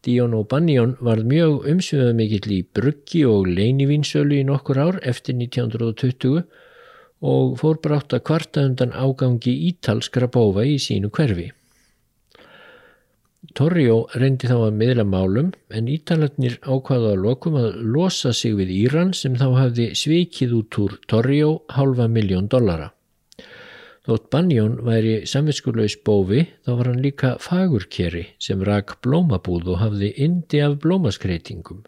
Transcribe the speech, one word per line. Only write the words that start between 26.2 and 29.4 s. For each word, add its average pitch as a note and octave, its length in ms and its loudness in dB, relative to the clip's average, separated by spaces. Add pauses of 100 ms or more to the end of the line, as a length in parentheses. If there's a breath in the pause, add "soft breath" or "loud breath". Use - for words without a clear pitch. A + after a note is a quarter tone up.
þá - 100 -4
var B2 160 0
hann B2 160 -2
líka C#3 320 -2
fagurkeri F#2+ 880 -2 (120)
sem G2 280 -4
rak G2+ 380 -2
blómabúð G2 680 0